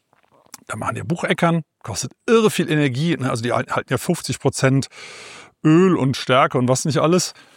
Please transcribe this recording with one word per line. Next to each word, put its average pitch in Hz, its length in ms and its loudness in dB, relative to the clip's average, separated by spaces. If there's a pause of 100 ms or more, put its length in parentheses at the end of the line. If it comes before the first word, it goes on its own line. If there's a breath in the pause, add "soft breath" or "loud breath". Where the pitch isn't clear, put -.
(680)
dann 110 120 -10
machen - 160 -6
die 107 80 -8
Bucheckern, 170 600 -2 (180)
kostet - 300 -8 (160)
irre 226 240 4
viel - 180 -2
Energie, 147 460 0
ne? 127 140 -4
Also 123 120 -4
die 117 120 -4
halten - 360 -4
ja 131 80 -2
fünfzig - 420 -4
Prozent 135 480 0 (760 loud breath)
Öl 170 320 6
und 127 220 0
Stärke 139 400 2
und 123 100 2
was 127 160 0
nicht 143 140 -2
alles. 160 360 0 (240 soft breath)